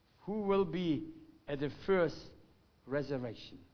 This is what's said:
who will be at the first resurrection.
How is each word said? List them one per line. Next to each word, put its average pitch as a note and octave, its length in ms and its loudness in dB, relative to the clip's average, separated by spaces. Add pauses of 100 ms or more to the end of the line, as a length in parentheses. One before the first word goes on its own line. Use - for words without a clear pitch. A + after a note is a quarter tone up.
(220)
who G#3+ 200 -4
will G3 240 4
be E3 400 0 (420)
at C#3+ 120 -4
the C#3+ 120 -2 (160)
first F3+ 300 4 (680)
resurrection. B2 720 -4 (160)